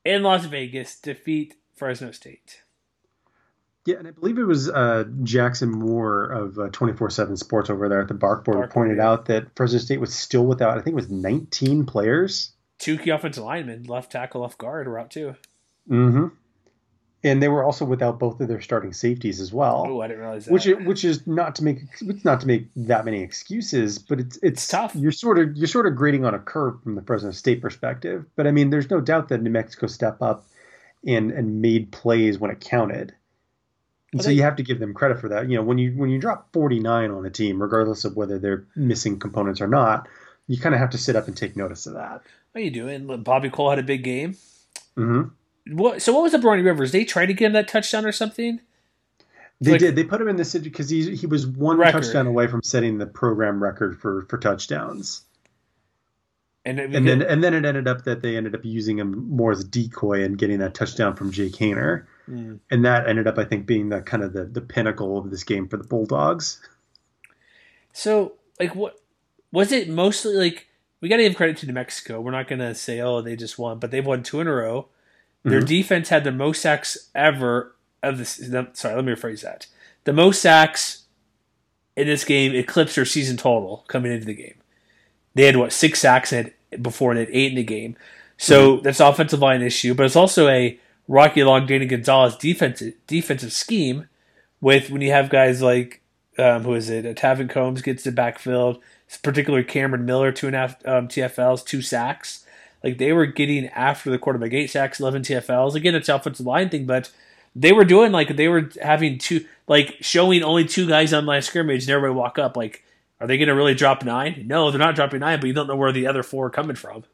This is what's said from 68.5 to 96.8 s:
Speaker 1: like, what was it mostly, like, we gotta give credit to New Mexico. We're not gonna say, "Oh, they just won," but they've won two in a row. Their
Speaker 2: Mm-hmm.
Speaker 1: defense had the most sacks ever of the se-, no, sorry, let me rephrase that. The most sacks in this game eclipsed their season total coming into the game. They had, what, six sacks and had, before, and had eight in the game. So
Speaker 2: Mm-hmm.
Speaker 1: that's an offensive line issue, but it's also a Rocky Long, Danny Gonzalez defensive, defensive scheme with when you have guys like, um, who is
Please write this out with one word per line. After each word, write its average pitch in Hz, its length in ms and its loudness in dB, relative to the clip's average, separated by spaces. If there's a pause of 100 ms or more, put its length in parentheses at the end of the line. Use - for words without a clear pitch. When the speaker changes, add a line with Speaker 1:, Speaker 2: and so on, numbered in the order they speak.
Speaker 1:
like, 175 160 -4
what 196 240 -8 (520)
was 196 200 2
it 220 180 -2
mostly, 196 460 0
like, 175 320 -2 (340)
we 170 80 -6
gotta 226 140 4
give 190 120 4
credit 160 220 0
to 147 100 -12
New 127 60 -8
Mexico. 123 460 -10
We're 120 120 -8
not 131 160 -6
gonna 127 280 -6
say, 117 240 -8
"Oh, 120 220 -2
they 117 140 -10
just 113 240 -14
won," 117 200 -8
but 117 120 -8
they've 131 140 -4
won 131 180 -2
two 147 180 -6
in 165 60 -2
a 156 60 -2
row. 120 340 -4 (560)
Their 131 160 4
Speaker 2:
Mm-hmm. 131 80 2
Speaker 1:
defense 170 420 0
had 156 140 4
the 143 80 0
most 139 300 -2
sacks - 520 -2
ever 131 600 0 (260)
of 135 160 -4
the 120 80 -8
se-, - 220 -12
no, 123 260 -4
sorry, 110 220 -6
let 131 100 -2
me 123 80 -2
rephrase 110 300 -8
that. - 240 -14 (380)
The 143 80 0
most 175 280 6
sacks - 600 6 (920)
in 143 120 0
this 147 160 0
game 135 320 2
eclipsed 131 400 0
their 135 100 2
season 131 320 -2
total 107 500 0
coming 123 240 -4
into 113 140 -6
the 107 80 -8
game. - 220 -18 (800)
They 131 100 8
had, 135 120 8
what, 120 140 2
six - 280 2
sacks 131 340 4
and 120 180 -4 (200)
had, 123 100 -12
before, 123 300 0
and 117 80 0
had 113 120 -4
eight 135 200 2
in 127 60 -4
the 123 60 -2
game. 110 320 -8 (420)
So 135 400 10
Speaker 2:
Mm-hmm. - 80 -8
Speaker 1:
that's 135 140 2
an 147 80 10
offensive 147 320 4
line 135 220 4
issue, 123 320 0
but 135 140 4
it's 131 80 0
also 175 320 8
a 127 320 2 (280)
Rocky 143 360 8
Long, 131 240 6
Danny 135 180 2
Gonzalez 127 500 4
defensive, 143 600 -2 (100)
defensive 139 480 -4
scheme 151 560 -4 (520)
with 135 280 4
when 139 120 -4
you 139 100 0
have 139 180 4
guys 131 320 4
like, 123 400 2 (380)
um, 120 240 4
who 123 100 -2
is 113 160 -4